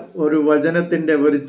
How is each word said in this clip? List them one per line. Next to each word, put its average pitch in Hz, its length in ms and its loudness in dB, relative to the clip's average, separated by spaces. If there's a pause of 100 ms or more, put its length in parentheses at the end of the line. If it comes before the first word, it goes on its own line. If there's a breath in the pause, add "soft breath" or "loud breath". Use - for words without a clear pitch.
(240)
ഒരു 151 140 0 (120)
വചനത്തിൻ്റെ 160 680 0 (120)
ഒരു 143 200 2